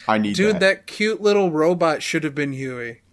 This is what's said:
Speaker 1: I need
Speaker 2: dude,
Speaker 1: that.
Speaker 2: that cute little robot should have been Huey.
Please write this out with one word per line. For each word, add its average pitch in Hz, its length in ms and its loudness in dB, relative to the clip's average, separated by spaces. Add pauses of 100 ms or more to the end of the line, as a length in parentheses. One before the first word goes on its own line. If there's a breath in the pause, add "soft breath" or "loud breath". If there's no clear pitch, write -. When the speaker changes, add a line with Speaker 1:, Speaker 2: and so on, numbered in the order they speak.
Speaker 1:
I 220 120 4
need 104 160 0
Speaker 2:
dude, 202 200 2
Speaker 1:
that. 180 40 -2
Speaker 2:
that 190 260 0
cute 214 380 -4
little 202 260 4
robot 160 540 2
should 160 200 -2
have 147 120 -4
been 143 180 -4
Huey. 127 480 -10 (120)